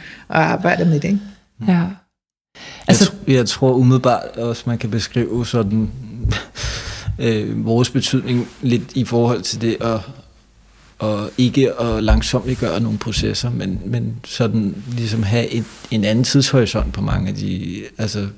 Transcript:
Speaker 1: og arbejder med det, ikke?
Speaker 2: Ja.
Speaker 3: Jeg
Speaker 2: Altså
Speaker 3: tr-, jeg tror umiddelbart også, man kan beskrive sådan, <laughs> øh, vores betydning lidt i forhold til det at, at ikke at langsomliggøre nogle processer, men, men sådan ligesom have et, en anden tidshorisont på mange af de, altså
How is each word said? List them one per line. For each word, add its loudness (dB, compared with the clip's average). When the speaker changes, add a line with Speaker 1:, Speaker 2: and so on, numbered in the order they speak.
Speaker 1:
og 2
arbejder 2
med 4
det, -4
ikke? 0
Speaker 2:
Ja. 6
Speaker 3:
Jeg 2
Speaker 2:
Altså 6
Speaker 3:
tr-, -2
jeg 6
tror 4
umiddelbart 4
også, -4
man 0
kan -4
beskrive -2
sådan, 0
<laughs> -8
øh, 0
vores 2
betydning 0
lidt 0
i 0
forhold 2
til -6
det 0
at, -2
at -4
ikke 2
at 0
langsomliggøre 2
nogle 0
processer, -2
men, -2
men -2
sådan 0
ligesom -2
have 2
et, -2
en 2
anden 4
tidshorisont 2
på -4
mange 0
af -4
de, -6
altså -4